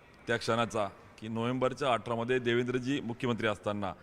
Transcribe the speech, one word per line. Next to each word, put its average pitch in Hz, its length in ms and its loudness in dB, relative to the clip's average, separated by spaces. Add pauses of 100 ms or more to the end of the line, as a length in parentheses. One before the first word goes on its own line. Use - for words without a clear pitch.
(280)
त्या 117 100 2
क्षणाचा, 113 500 2 (320)
की 110 80 -10
नोव्हेंबरच्या 127 680 0
अठरामध्ये 117 460 0
देवेंद्रजी 123 640 0
मुख्यमंत्री 113 460 -2
असताना 101 560 -2